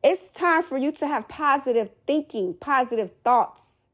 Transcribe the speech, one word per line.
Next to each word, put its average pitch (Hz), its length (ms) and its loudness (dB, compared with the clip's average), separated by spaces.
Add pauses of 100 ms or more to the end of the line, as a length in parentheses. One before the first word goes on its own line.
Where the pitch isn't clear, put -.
It's 359 280 2
time 339 320 2
for 269 160 -6
you 277 140 0
to 302 140 -4
have 254 220 -4
positive 269 640 0 (160)
thinking, 277 480 -2
positive 240 560 -2 (120)
thoughts. - 720 0